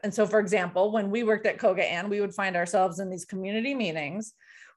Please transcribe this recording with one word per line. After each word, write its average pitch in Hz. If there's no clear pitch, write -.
and 202
so, 208
for 208
example, 190
when 202
we 233
worked 214
at 190
Koga 196
Ann, 175
we 202
would 202
find 190
ourselves 175
in 190
these 175
community 214
meetings 175